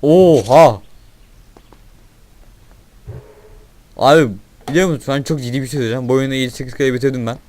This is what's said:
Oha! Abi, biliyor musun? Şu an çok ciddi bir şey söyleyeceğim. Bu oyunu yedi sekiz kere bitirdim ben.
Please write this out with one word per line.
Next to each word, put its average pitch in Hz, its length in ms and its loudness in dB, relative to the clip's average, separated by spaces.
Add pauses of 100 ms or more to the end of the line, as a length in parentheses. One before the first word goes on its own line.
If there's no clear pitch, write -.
Oha! 147 800 4 (3250)
Abi, 139 320 2 (400)
biliyor 175 180 -2
musun? 151 180 -6
Şu 139 80 -6
an 139 100 -4
çok 151 180 -6
ciddi 123 200 -6
bir 131 60 -10
şey 127 120 -10
söyleyeceğim. 120 300 -6
Bu 127 40 0
oyunu 135 200 -2
yedi 131 180 -4
sekiz 127 220 -14
kere 135 200 -2
bitirdim 127 340 -4
ben. 120 100 -8 (120)